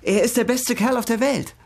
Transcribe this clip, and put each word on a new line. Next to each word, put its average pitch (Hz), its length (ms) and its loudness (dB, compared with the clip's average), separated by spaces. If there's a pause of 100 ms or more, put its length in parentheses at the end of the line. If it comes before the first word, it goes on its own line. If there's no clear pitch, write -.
Er 196 220 2
ist 240 140 0
der 240 60 2
beste 247 320 0
Kerl 247 220 0
auf 226 80 -2
der 226 140 0
Welt. 254 360 -2 (100)